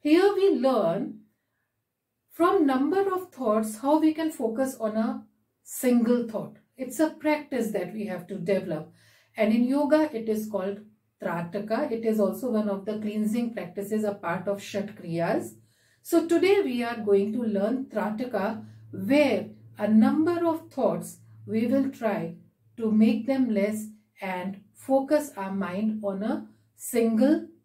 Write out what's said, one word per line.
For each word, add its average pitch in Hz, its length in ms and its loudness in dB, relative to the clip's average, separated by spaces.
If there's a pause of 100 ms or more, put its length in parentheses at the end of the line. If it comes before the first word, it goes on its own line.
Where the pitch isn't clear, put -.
Here 359 340 6
we 381 200 4
learn 233 640 0 (1080)
from 349 360 4
number 311 460 2
of 370 200 -6
thoughts 220 460 -2
how 294 200 2
we 311 160 2
can 320 160 -2
focus 254 480 -2
on 214 180 -4
a 226 280 -2 (400)
single 240 640 2
thought. - 300 -10 (180)
It's 254 240 -6
a 311 100 2
practice 294 640 -2
that 180 200 -4
we 214 140 -8
have 180 220 -8
to 196 80 -8
develop. 175 560 -4 (440)
And 214 160 2
in 240 120 4
yoga, 294 500 2
it 220 140 -6
is 214 200 -4
called 202 320 -6 (400)
Trataka. 202 720 -4
It 226 140 -6
is 214 160 2
also 208 300 0
one 214 180 0
of 196 160 -4
the 214 140 -6
cleansing 214 560 -2
practices, 202 500 -6
a 202 100 -2
part - 320 -6
of 202 160 -4
Shat - 320 -8
Kriyas. 175 600 -4 (480)
So 330 260 2
today 370 340 4
we 240 220 -2
are 233 140 -6
going 202 340 2
to 254 100 -2
learn 214 440 -2
Trataka, 214 800 -4 (280)
where 247 560 2 (300)
a 214 100 -2
number 311 580 4
of 320 240 -2
thoughts 175 480 -2 (260)
we 220 220 -2
will 269 240 2
try 170 440 -4 (420)
to 220 160 -2
make 214 340 4
them 262 260 0
less 208 340 -2 (340)
and 185 400 -8 (140)
focus 269 640 0
our 196 140 -8
mind 196 540 -4
on 196 180 -4
a 226 240 -4 (300)
single 233 720 2 (160)